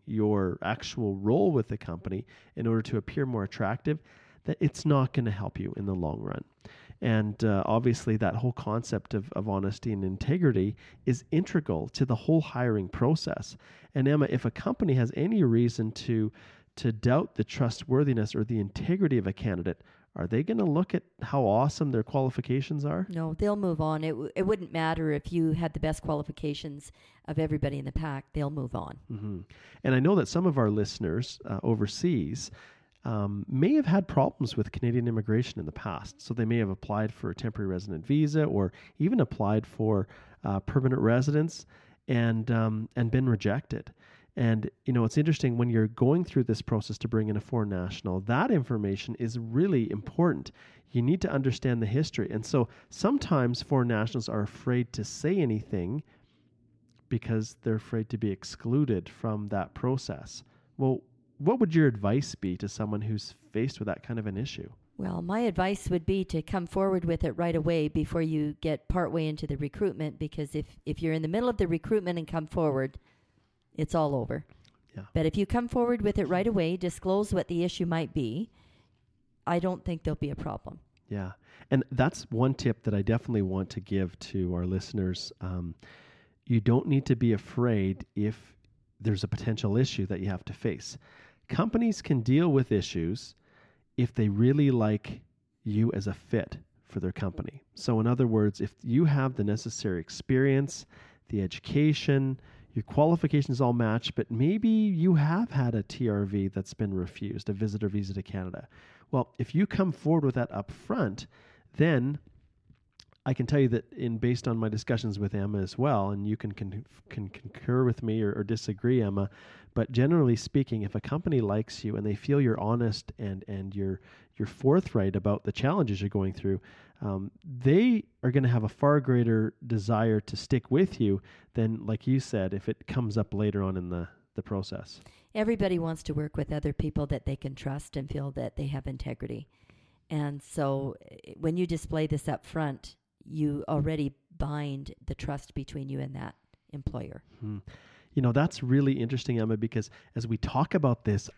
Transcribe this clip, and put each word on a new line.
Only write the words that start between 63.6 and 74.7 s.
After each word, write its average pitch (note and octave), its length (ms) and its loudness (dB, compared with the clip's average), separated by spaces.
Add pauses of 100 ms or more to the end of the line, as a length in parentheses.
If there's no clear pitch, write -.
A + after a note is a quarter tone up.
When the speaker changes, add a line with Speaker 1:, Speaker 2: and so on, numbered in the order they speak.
Speaker 1:
with G#2+ 60 -4
that - 180 -4
kind A#2 160 -4
of G#2+ 60 -6
an G2 100 -4
issue? - 320 -8 (300)
Speaker 2:
Well, F3+ 240 -6
my F#3+ 180 -2
advice F#3+ 480 0
would F3 160 0
be G3 220 0
to D#3+ 160 -4
come F3+ 240 -4
forward F#3+ 380 0
with E3 180 0
it D3+ 100 0
right E3+ 220 -2
away D#3+ 340 0
before D#3+ 340 -2
you D3+ 380 -2
get D3+ 280 -4
partway E3 380 0
into D3+ 200 -6
the C#3+ 100 -6
recruitment, D3 640 -4
because D3+ 360 -8
if, D3+ 120 -4 (200)
if D3+ 140 -6
you're D#3+ 120 0
in D#3+ 100 0
the D#3 60 -2
middle A3+ 200 0
of A#3 80 -2
the F#3 120 0
recruitment F3 500 -2
and D#3+ 80 -6
come D#3+ 220 -6
forward, C#3 500 0 (800)
it's D#3 180 -2
all D3 220 2
over. B2 280 -4 (520)